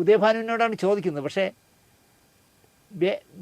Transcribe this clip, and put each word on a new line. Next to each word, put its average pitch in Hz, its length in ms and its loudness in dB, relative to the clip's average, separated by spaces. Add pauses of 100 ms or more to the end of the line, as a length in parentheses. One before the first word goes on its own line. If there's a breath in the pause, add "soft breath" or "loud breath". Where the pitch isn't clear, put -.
ഉദയഭാനുവിനോടാണ് 220 840 2
ചോദിക്കുന്നത്, 180 440 -2
പക്ഷേ 190 180 -4 (1600)
ബേ-, 185 220 0 (200)